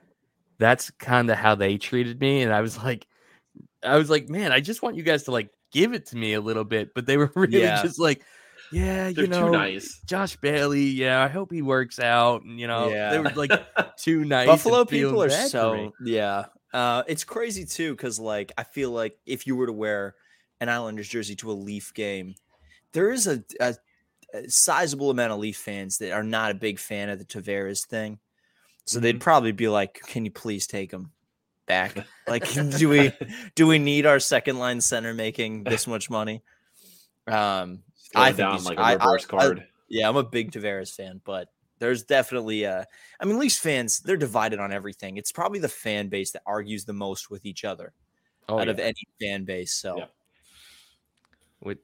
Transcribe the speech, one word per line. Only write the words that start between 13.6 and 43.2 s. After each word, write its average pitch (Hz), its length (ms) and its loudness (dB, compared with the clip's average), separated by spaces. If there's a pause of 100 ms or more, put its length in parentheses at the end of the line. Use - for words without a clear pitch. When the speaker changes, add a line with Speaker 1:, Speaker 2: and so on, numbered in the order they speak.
Speaker 1:
too 160 280 0
nice 131 220 4
Speaker 2:
Buffalo 226 340 8
Speaker 1:
and 233 60 2
feeling 139 280 2
Speaker 2:
people 202 60 4
are 143 80 4
Speaker 1:
bad 214 240 0
for 113 140 2
Speaker 2:
so, - 20 2
Speaker 1:
me. 107 300 -4
Speaker 2:
yeah. 104 460 -2 (280)
Uh, 123 340 0
it's 156 160 -4
crazy 226 420 -6
too, 160 300 -6
'cause, 113 240 -8
like, 107 380 -6
I - 60 -8
feel 135 280 -4
like 113 340 -4
if 127 200 -8
you 131 100 -2
were 127 100 0
to 117 80 -6
wear 104 420 -4 (440)
an 120 100 -2
Islanders 110 380 -4
jersey 104 280 -8
to 110 160 -12
a - 20 -4
Leaf 101 400 -10
game, 98 420 -8 (560)
there 196 200 2
is 247 160 0
a, 127 160 -2 (160)
a, 123 160 0 (580)
a 117 160 -10
sizable 143 600 2
amount 120 220 2
of 104 80 -4
Leaf 107 180 -6
fans 98 400 -8
that 95 140 -6
are 107 120 -2
not 110 280 0
a - 20 -2
big 98 260 -4
fan 101 300 -6
of 98 100 -6
the 101 60 -14
Tavares 98 600 -6
thing. 107 340 -8 (640)
So 120 140 -4
they'd 117 180 2
Speaker 3:
Mm-hmm. - 20 -10
Speaker 2:
probably 131 320 4
be 110 160 0
like, 104 380 0
"Can 117 200 -6
you 104 60 -8
please 104 360 -8
take 98 240 -8
him 92 200 -14 (560)
back? 92 300 0 (300)
Like, 117 200 -2 (120)
<laughs> 143 160 0
do 156 120 6
Speaker 3:
<laughs> - 20 6
Speaker 2:
we, 143 220 8 (440)
do 160 120 8
we 160 120 8
need 143 260 2
our 143 140 8
second 127 380 0
line 123 240 -2
center 117 320 -2
making 110 520 -4
this 113 220 -2
much 110 220 -6
money?" 110 320 -4 (880)
Um, 98 560 0 (120)
Speaker 3:
It's - 120 -20
going 127 180 6
Speaker 2:
I 131 60 8
think 98 180 2
Speaker 3:
down - 20 2
Speaker 2:
he's, 92 120 -2
Speaker 3:
like 90 160 -4
a 107 40 4
Speaker 2:
I, 117 160 6
I, 120 60 6
Speaker 3:
reverse - 180 4 (140)
Speaker 2:
I, 95 120 6
Speaker 3:
card. - 180 -6 (200)
Speaker 2:
yeah, 107 200 0
I'm 123 80 2
a 147 80 2
big 113 280 -4
Tavares 98 420 -6
fan, 95 300 -16
but 95 240 -8 (320)
there's 117 240 -2
definitely 113 600 0
a, 92 220 -4 (340)